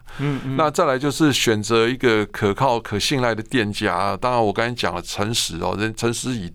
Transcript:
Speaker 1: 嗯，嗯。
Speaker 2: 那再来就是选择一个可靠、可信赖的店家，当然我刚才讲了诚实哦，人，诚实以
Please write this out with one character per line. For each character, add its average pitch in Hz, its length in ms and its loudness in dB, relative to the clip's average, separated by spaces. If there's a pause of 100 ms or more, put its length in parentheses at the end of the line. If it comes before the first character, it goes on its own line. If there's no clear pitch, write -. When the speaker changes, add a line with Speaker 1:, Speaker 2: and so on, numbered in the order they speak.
(180)
Speaker 1:
嗯， 139 260 -2
嗯。 135 120 -4
Speaker 2:
那 156 140 2
再 175 140 2
来 131 120 2
就 143 140 0
是 147 220 4
选 107 280 2
择 113 280 2
一 131 80 -2
个 110 300 4
可 101 280 0
靠、 131 240 2
可 - 200 -6
信 135 220 0
赖 117 140 2
的 110 80 -4
店 107 300 -2
家， 98 440 0
当 123 140 -2
然 120 140 2
我 101 80 2
刚 113 160 0
才 123 40 -4
讲 95 220 -2
了 87 80 -4
诚 101 320 -4
实 - 260 -4
哦， 90 160 0
人， 110 200 -2
诚 117 180 -2
实 123 160 -6
以 127 240 -6